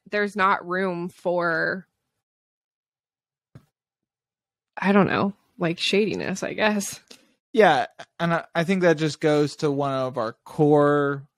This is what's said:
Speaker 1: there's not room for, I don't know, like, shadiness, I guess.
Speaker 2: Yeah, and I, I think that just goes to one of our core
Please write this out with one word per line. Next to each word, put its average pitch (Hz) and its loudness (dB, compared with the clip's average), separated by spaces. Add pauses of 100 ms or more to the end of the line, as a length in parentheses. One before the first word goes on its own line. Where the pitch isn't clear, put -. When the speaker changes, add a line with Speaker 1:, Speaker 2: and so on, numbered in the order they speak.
Speaker 1:
there's 208 -4
not 196 0
room 180 -4
for, 170 -4 (3000)
I 196 0
don't 196 6
know, 196 -2 (240)
like, 170 -4
shadiness, - -2
I - -8
guess. 208 -4 (520)
Speaker 2:
Yeah, 170 4 (320)
and 170 -2
I, 156 -4 (100)
I 170 0
think 185 0
that 170 6
just 151 -4
goes 147 2
to 151 -2
one 139 -2
of 131 -4
our 117 -4
core 147 2 (120)